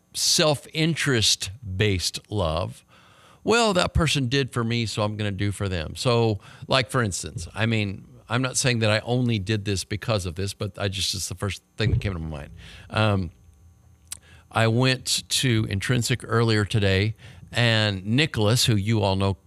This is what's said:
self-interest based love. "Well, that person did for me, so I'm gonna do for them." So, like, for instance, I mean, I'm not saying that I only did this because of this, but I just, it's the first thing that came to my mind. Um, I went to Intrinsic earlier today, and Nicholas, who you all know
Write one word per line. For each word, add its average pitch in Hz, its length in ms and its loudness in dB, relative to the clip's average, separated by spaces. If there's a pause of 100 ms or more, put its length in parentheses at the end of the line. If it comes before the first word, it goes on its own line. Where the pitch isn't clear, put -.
(120)
self-interest 147 1400 0 (260)
based 98 440 0 (100)
love. 95 540 -2 (580)
"Well, 220 320 4
that 175 180 0
person 143 360 2
did 135 240 0
for 123 100 -2
me, 117 240 0
so 107 160 -4
I'm 107 140 -2
gonna 104 160 -4
do 101 180 -2
for 98 180 -4
them." 82 280 -6
So, 117 420 2 (300)
like, 131 200 2
for 127 140 0
instance, 85 500 -6
I 110 140 -2
mean, 107 400 -2 (220)
I'm 120 140 0
not 127 140 -4
saying 123 220 2
that 110 140 4
I 107 80 2
only 120 400 0
did 98 240 -2
this 98 180 -2
because 104 440 -4
of 82 100 -8
this, 98 180 -4
but 104 240 -8
I 101 80 -2
just, 95 280 -2
it's 95 140 -6
the 95 60 -8
first 95 300 -6 (120)
thing 107 140 0
that - 100 2
came 101 120 -2
to 85 80 -6
my 78 180 -8
mind. 80 120 -14 (380)
Um, 101 420 0 (1200)
I 113 160 4
went 127 600 0
to 113 400 2
Intrinsic 117 540 0
earlier 110 420 2
today, 101 520 2 (340)
and 107 560 2
Nicholas, 120 600 2
who 113 100 4
you 104 260 2
all 95 140 2
know 98 300 0